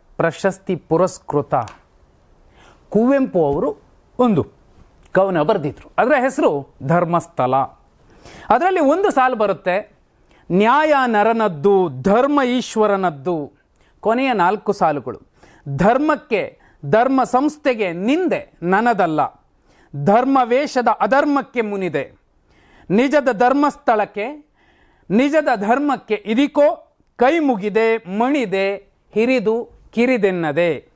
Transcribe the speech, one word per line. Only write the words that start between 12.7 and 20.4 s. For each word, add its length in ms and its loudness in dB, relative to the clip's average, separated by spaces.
ಕೊನೆಯ 340 -2
ನಾಲ್ಕು 400 0
ಸಾಲುಗಳು, 460 -2
"ಧರ್ಮಕ್ಕೆ, 800 0
ಧರ್ಮ 380 2
ಸಂಸ್ಥೆಗೆ 680 -2
ನಿಂದೆ 640 -2
ನನದಲ್ಲ, 560 0
ಧರ್ಮ 400 2